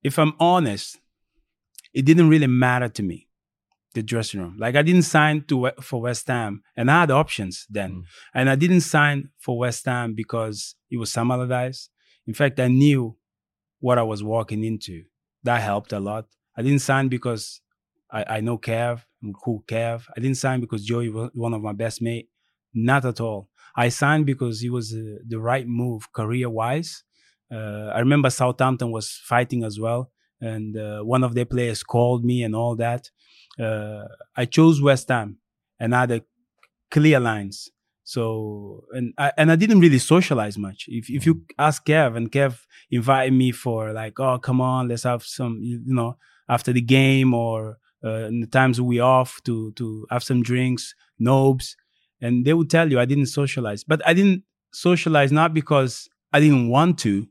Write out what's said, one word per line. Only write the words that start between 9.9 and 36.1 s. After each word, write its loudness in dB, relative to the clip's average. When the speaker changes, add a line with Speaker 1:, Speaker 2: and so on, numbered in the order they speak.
Speaker 1:
because -8
it -6
was -6
Sam 0
Allardyce. -4
In -10
fact, 0
I 2
knew 4
what 2
I 2
was -4
walking -4
into. -8
That 0
helped -6
a -6
lot. -8
I -8
didn't 2
sign 0
because -8
I, -6
I -4
know -2
Kev, -4
I'm -12
cool -6
Kev. -6
I -10
didn't -2
sign -2
because -8
Joey -4
was -8
one -4
of -6
my -8
best -6
mate. -6
Not 2
at -4
all. -6
I 2
signed 2
because -4
it -6
was, -6
uh, -12
the -6
right -2
move -6
career-wise. -4
Uh, -10
I -2
remember 4
Southampton 0
was -8
fighting 0
as -8
well, -4
and, -8
uh, -10
one 0
of -2
their 0
players -4
called 2
me 0
and -4
all -2
that. -4
Uh, -6
I -2
chose 4
West 2
Ham -4
and -2
had 2